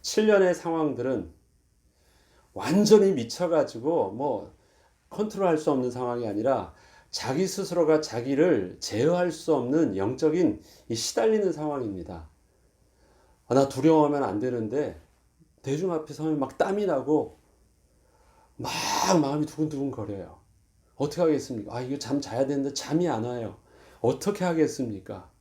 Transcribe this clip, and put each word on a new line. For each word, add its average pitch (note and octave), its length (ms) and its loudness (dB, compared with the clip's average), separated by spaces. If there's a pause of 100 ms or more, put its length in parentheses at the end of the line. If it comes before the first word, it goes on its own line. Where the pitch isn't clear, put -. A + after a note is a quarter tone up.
칠 - 260 0
년의 F#3+ 280 6
상황들은 C3+ 760 -2 (1200)
완전히 G3 580 6
미쳐가지고 C#3+ 1000 -2
뭐 A#2 420 -6 (560)
컨트롤할 G3 480 0
수 D#3 120 0
없는 B2+ 200 0
상황이 A#2+ 360 -4
아니라 G#2+ 460 -2 (380)
자기 D#3 360 -2
스스로가 E3+ 540 2
자기를 C3 800 0
제어할 E3+ 500 0
수 D#3 240 -2
없는 B2+ 440 0
영적인 C#3 640 0 (260)
이 A#2 60 -2
시달리는 G#3+ 580 0
상황입니다. G#2 760 -6 (1160)
아, B2 80 0
나 C3+ 140 6
두려워하면 D3 560 4
안 G#2 160 -2
되는데 A#2+ 640 -4 (600)
대중 D#3+ 280 -4
앞에 D#3 200 -6
서면 D#3 260 -2
막 C3 200 -4
땀이 G3 280 0
나고 D3 520 0 (1160)
막 - 140 -8 (500)
마음이 D3 260 0
두근두근 D3 440 -4
거려요. G2+ 480 -10 (560)
어떻게 D3 280 -2
하겠습니까? C3 520 0
아, A#2+ 60 -6
이거 C3 180 -6
잠 C#3 220 -2
자야 B2 260 -2
되는데 C#3 280 -2
잠이 E3 340 0
안 A2+ 160 -2
와요. A#2 320 -6 (440)
어떻게 F3+ 440 0
하겠습니까? C3 840 -2 (120)